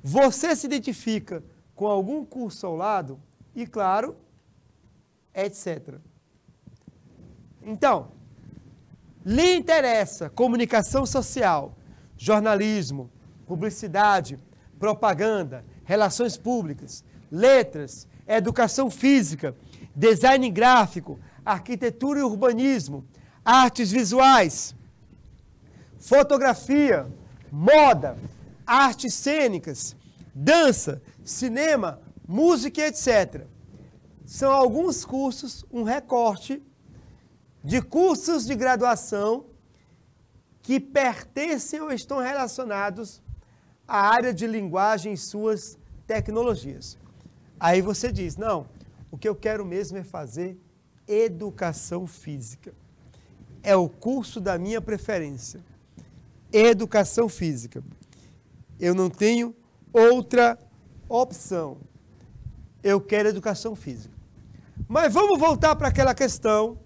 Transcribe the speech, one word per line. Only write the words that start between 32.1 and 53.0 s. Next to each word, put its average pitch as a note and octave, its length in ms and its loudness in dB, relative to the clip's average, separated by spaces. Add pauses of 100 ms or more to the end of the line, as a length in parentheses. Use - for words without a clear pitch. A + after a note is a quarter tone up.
música D4 540 2
e D4+ 40 0
et D4+ 100 -2
cetera. G3+ 600 0 (720)
São C4+ 260 -2
alguns C4+ 540 2
cursos, C4 680 -8
um A#3+ 120 -6
recorte A#3+ 800 -4 (1040)
de G3 180 -2
cursos D#4+ 640 0
de C4 100 -4
graduação A#3 920 0 (1160)
que C4 160 0
pertencem C#4 1000 -4
ou D#4 120 -8
estão C4+ 280 -6
relacionados A#3 1040 -8 (640)
à G#3 120 0
área A#3 340 4
de G3 140 -6
linguagem G3+ 680 -2
e F3 40 -8
suas G#3+ 600 -6 (300)
tecnologias. G#3+ 880 -6 (640)
Aí F3+ 220 4
você G#3+ 300 -4
diz, F3 240 -6
"Não, F#3+ 320 -4 (440)
o D#3 60 -16
que G#3+ 120 -4
eu G3+ 60 -4
quero G#3+ 280 -6
mesmo F#3 360 -8
é F3+ 40 -12
fazer E3+ 540 -12 (500)
educação F#3 1000 -4
física. C3+ 640 -16 (880)